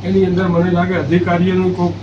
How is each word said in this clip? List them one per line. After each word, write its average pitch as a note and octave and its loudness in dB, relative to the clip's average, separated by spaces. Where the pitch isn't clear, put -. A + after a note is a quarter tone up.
એની F#3+ 2
અંદર F3+ 0
મને F3 2
લાગે F3+ -2
અધિકારીઓનું F3+ 0
કોઈક F3 -2